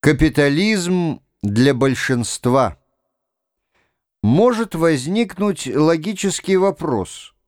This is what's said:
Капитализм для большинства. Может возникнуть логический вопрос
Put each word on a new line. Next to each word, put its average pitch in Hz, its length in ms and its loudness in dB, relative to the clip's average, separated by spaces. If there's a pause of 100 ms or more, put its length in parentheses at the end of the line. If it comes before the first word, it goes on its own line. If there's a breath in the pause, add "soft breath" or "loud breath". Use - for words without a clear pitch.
(100)
Капитализм 160 1120 0 (220)
для 120 320 2
большинства. 123 1040 -2 (1400)
Может 214 500 2
возникнуть 170 920 -2
логический 170 920 0
вопрос 165 800 -4 (120)